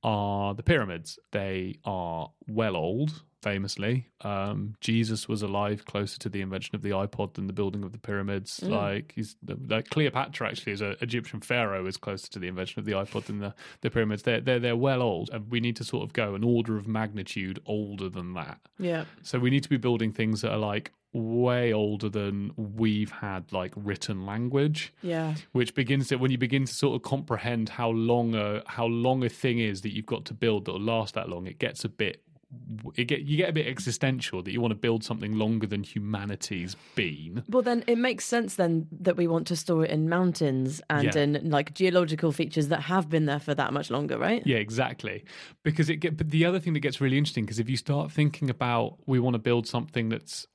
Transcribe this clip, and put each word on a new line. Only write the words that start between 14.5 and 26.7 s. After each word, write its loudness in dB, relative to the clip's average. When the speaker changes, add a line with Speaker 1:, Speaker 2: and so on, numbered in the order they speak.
Speaker 1:
they're 2
well 2
old, 0
and -8
we 2
need 0
to -6
sort -4
of -10
go 0
an -2
order 4
of -4
magnitude -4
older -4
than -8
that. -10
Speaker 2:
Yeah. -2
Speaker 1:
So -2
we 4
need 4
to -14
be 4
building 2
things 2
that 0
are, 0
like, -6
way 4
older 2
than -2
we've 2
had, -6
like, -2
written -4
language. 0
Speaker 2:
Yeah. -2
Speaker 1:
Which 2
begins 2
to, 2
when 4
you 2
begin 2
to -6